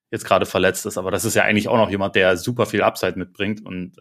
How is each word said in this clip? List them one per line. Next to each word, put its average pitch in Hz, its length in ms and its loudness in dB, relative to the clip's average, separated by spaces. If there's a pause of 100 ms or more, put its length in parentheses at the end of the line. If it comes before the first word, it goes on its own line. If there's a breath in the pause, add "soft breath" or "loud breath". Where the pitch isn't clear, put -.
(100)
jetzt 110 140 -8
gerade 92 220 4
verletzt 92 400 0
ist. 104 120 -8
Aber 92 120 -4
das 95 140 -2
ist 110 100 -2
ja 104 100 4
eigentlich 104 240 0
auch - 80 2
noch 107 140 4
jemand, 98 260 -2
der 92 200 4
super 120 300 -2
viel 101 160 0
Upside 95 360 -2
mitbringt. 101 460 -6
Und, 90 360 -10